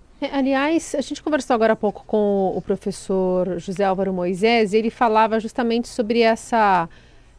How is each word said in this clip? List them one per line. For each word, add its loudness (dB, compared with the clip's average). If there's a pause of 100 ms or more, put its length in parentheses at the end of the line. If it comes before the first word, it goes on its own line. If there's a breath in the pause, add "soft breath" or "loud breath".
(200)
É, -6
aliás, 0
a -2
gente -8
conversou -2
agora 2
há -2
pouco -4
com 0
o -4
professor -2
José -4
Álvaro 0
Moisés, 0
e 2
ele 2
falava 2
justamente -2
sobre 0
essa 2 (500 soft breath)